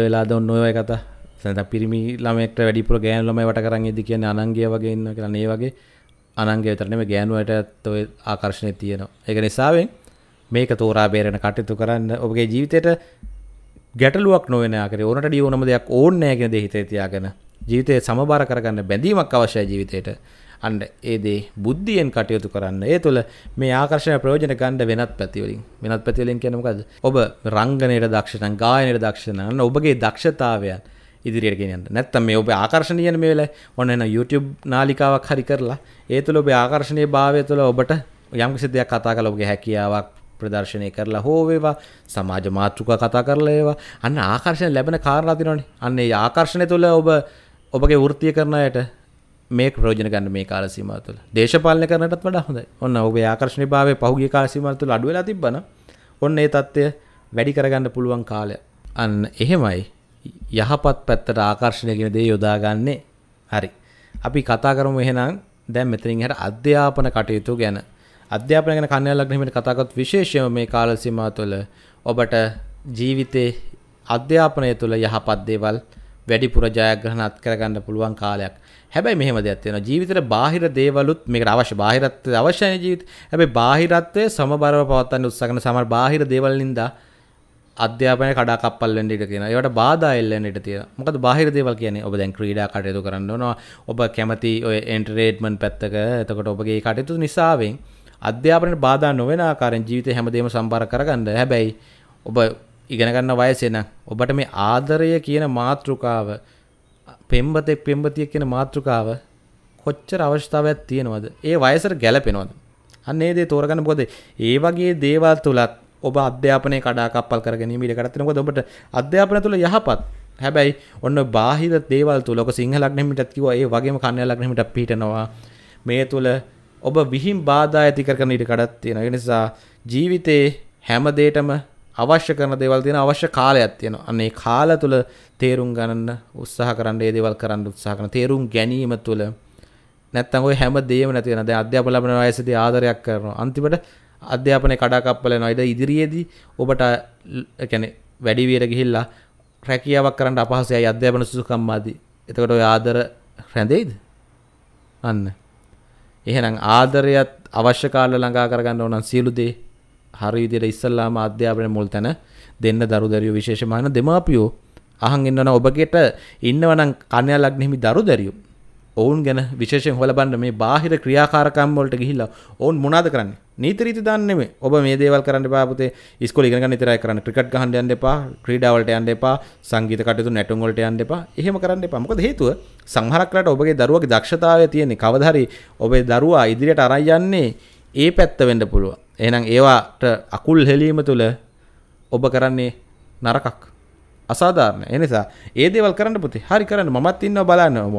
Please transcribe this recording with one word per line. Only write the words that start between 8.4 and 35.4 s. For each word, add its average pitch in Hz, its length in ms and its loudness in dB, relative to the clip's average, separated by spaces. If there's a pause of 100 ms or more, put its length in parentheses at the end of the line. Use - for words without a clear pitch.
තියෙනවා. 98 380 -8 (140)
ඒක 107 140 -4
නිසාවෙන් 147 500 2 (600)
මේක 123 240 0
තෝරා 107 340 2
බේරගෙන 104 300 0
කටයුතු 104 380 -4
කරන්න. 113 420 -2
ඔබගේ 117 280 -2
ජීවිතේට 147 420 0 (1040)
ගැටලුවක් 180 540 2
නොවන 117 260 0
ආකාරය 104 320 -4
ඕනට 135 200 0
වඩා 143 200 2
ඕනම 131 200 0
දෙයක් 123 220 0
ඕනේ 151 320 4
නැහැ 139 180 2
කියන 117 140 0
දේ 107 120 0
හිතේ 104 200 -4
තියාගෙන 95 460 -6 (320)
ජීවිතය 127 380 2
සමබර 143 460 0
කරගන්න 113 380 -4
බැඳීමක් 139 500 0
අවශ්‍යයි 113 320 2
ජීවිතේට. 98 420 -6 (500)
අන්න 110 200 -6 (240)
ඒ 117 160 -4
දේ 104 200 -4 (160)
බුද්ධියෙන් 156 560 -2
කටයුතු 107 400 -2
කරන්න. 95 320 -6
ඒ 147 160 2
තුළ 135 240 2 (320)
මේ 131 180 -2
ආකර්ෂණ 143 500 0
ප්‍රයෝජන 139 360 0
ගන්න 127 320 -2
වෙනත් 117 260 -2
පැති 101 260 -8
වලින්. 107 200 -8 (200)
වෙනත් 110 220 -4
පැති 120 180 -2
වලින් 120 180 -2
කියන්නේ 120 200 -4
මොකද්ද? 107 240 -6 (180)
ඔබ 131 140 2 (300)
රංගනයට 117 640 2
දක්ෂ 107 320 -2
නම්, 104 140 -2
ගායනයට 120 460 2
දක්ෂ 107 320 -4
නම්, 98 140 -6
අන්න 127 180 0
ඔබගේ 143 280 2
දක්ෂතාවයන් 110 880 -2 (420)
ඉදිරියට 110 340 -2
ගෙනියන්න. 92 320 -6
නැත්තම් 120 320 -2
මේ 110 140 2
ඔබ 110 140 2
ආකර්ෂණීය 165 680 0
මේ 160 160 2
වෙලාවේ 151 180 0 (240)
ඔන්න 123 160 0
එන 120 160 0
YouTube 127 400 0 (180)
නාලිකාවක් 139 680 0
හරි 135 140 -2